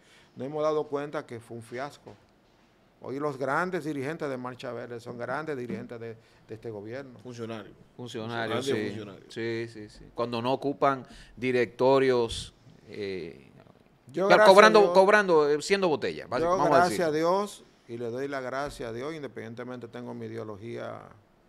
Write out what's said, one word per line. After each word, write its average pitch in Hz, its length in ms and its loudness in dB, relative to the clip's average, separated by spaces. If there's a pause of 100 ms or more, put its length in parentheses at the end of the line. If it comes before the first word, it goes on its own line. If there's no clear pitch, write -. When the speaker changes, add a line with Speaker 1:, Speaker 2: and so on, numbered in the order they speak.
(340)
Speaker 1:
nos 120 120 -10
hemos 151 160 -4
dado 151 260 0
cuenta 143 360 -6
que 117 160 -14
fue 117 160 -16
un 113 60 -14
fiasco. 123 520 -12 (840)
Hoy 127 200 -8
los 143 180 -4
grandes 156 460 -2
dirigentes 151 440 -6
de 135 80 -6
Marcha 123 360 -10
Verde 120 260 -10
son 120 180 -14
grandes 135 400 -8
dirigentes 120 440 -10
de, 113 160 -14 (320)
de 113 60 -14
este 113 160 -14
gobierno. 113 500 -14
Speaker 2:
Funcionarios. 113 560 -12 (200)
Speaker 3:
Funcionarios, 117 720 -6
Speaker 2:
Grandes 135 80 0
Speaker 3:
sí. 107 140 -2
Speaker 2:
funcionarios. 101 460 -14
Speaker 3:
Sí, 117 340 -6
sí, 107 200 -16
sí. - 260 -20
Cuando 120 280 -4
no 127 100 0
ocupan 139 540 0 (300)
directorios, 123 1160 2 (360)
eh, 92 640 -10 (560)
Speaker 1:
Yo, 165 200 -2
Speaker 3:
ya 214 60 8
Speaker 1:
gracias 214 140 10
Speaker 3:
cobrando, 214 300 12
Speaker 1:
a 208 40 10
Dios, 175 120 4
Speaker 3:
cobrando, 190 540 6
eh, 147 140 0
siendo 190 260 2
botella, 92 380 -2
basi-, 123 140 -4
Speaker 1:
yo, 165 100 0
Speaker 3:
vamos 175 160 2
a 147 40 4
Speaker 1:
gracias 175 200 6
Speaker 3:
decir. 185 140 0
Speaker 1:
a 156 80 0
Dios, 180 520 -2 (220)
y 117 120 -12
le 120 120 -8
doy 127 160 -6
la 139 140 -8
gracia 131 480 -8
a 113 40 -10
Dios, 135 220 -8
independientemente 120 720 -12
tengo 120 260 -14
mi 117 140 -12
ideología, 110 760 -12 (460)